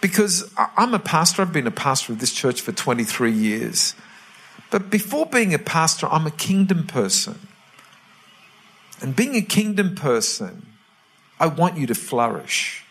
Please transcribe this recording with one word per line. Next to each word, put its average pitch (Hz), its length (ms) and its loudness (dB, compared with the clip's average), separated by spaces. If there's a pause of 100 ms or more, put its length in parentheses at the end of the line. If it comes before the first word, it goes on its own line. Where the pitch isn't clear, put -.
Because 196 560 2
I, - 200 2
I'm 240 180 4
a 202 40 2
pastor. 165 440 2
I've 180 100 0
been 143 140 0
a 110 60 -2
pastor 131 400 -2
of 110 80 -6
this 123 120 -2
church - 280 0
for - 120 -6
twenty-three 117 600 0
years. 110 640 0 (760)
But 196 200 -2
before 294 360 0
being 233 260 2
a 147 60 2
pastor, - 480 0
I'm 160 200 2
a 151 40 -2
kingdom 190 560 2
person. - 540 -2 (1600)
And 135 140 -6
being 262 220 0
a 214 60 2
kingdom 202 520 0
person, 107 720 -2 (720)
I 165 80 4
want 165 320 2
you 139 80 -2
to 117 80 0
flourish. - 960 -2